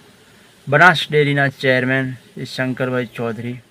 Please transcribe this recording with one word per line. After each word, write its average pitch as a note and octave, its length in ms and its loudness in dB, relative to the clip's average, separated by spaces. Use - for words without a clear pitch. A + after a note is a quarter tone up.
બનાસ D#3 300 6
ડેરીના C#3+ 360 2
ચેરમેન C3 640 0
શ્રી - 340 -14
શંકરભાઈ B2+ 600 -4
ચૌધરી A#2 640 -8